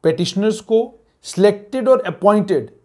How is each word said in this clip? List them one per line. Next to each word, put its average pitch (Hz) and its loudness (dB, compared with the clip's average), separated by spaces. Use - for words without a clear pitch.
पेटिशनर्स 180 -2
को 226 -2
सिलेक्टेड 202 0
और 254 4
अपॉइंटेड 196 0